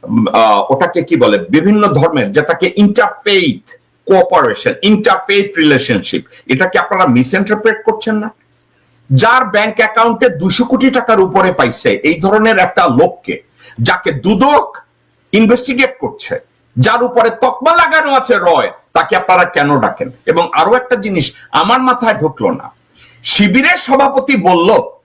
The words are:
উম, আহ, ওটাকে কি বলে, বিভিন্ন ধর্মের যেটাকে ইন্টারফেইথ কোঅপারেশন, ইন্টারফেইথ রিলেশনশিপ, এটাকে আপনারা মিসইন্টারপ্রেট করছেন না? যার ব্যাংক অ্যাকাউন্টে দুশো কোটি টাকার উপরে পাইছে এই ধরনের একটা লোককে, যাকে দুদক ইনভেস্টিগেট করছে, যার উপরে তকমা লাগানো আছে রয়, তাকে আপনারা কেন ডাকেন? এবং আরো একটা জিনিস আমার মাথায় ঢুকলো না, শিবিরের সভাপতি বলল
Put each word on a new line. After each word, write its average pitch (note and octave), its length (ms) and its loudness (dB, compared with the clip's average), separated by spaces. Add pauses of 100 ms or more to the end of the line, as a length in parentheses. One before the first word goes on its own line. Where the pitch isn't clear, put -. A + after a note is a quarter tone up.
উম, A2+ 300 0
আহ, A2+ 400 2
ওটাকে F3 300 -4
কি E3 140 -2
বলে, - 220 2
বিভিন্ন G3+ 500 2
ধর্মের C3+ 440 0
যেটাকে D#3 440 -2
ইন্টারফেইথ G3 1000 0 (320)
কোঅপারেশন, F#3 760 2
ইন্টারফেইথ G3+ 720 0
রিলেশনশিপ, C3 680 0 (220)
এটাকে F3+ 320 -2
আপনারা F#3 280 -2
মিসইন্টারপ্রেট G#3+ 800 0
করছেন A3 300 -2
না? G#3+ 160 -6 (840)
যার A#3 320 4
ব্যাংক G#3+ 320 -2
অ্যাকাউন্টে A3+ 520 0
দুশো F#3 360 -2
কোটি B3+ 260 0
টাকার A3+ 300 0
উপরে F#3 320 2
পাইছে - 380 -2
এই D#3 300 -2
ধরনের G#3 380 2
একটা F3+ 300 0
লোককে, - 540 -2 (400)
যাকে - 300 -2
দুদক G3+ 640 0 (560)
ইনভেস্টিগেট A#3+ 680 0
করছে, - 400 -10 (380)
যার A3+ 240 2
উপরে A#3+ 280 0
তকমা C4+ 460 -2
লাগানো D#4 380 0
আছে B3 240 0
রয়, D#3+ 320 0 (220)
তাকে E3 240 0
আপনারা F3+ 280 2
কেন D3 360 0
ডাকেন? - 300 -4 (160)
এবং D#3+ 260 0
আরো E3+ 220 2
একটা B3 220 -2
জিনিস G3 360 -4 (200)
আমার G#3+ 300 0
মাথায় A3+ 320 0
ঢুকলো C#3+ 360 -4
না, - 200 -10 (540)
শিবিরের C4 520 0
সভাপতি C4+ 600 0
বলল F3+ 460 2 (220)